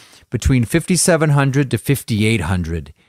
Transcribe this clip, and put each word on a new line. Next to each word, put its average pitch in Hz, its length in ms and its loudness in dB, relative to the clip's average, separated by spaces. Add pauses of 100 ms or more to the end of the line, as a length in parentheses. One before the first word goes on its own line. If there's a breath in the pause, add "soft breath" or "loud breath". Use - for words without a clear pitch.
(300 loud breath)
"Between 123 360 0
fifty-seven 160 640 0
hundred 139 420 2
to 117 60 -2
fifty-eight 110 640 0
hundred." 82 520 -4 (140)